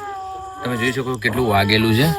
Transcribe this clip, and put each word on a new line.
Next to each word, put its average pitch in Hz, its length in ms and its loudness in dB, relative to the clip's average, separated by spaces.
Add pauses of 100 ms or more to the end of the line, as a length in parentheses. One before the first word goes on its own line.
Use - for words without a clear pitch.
(640)
તમે 123 120 -4
જોઈ 120 160 -2
શકો 127 240 -4
કેટલું 120 320 0
વાગેલું 107 460 4
છે. 131 120 4 (120)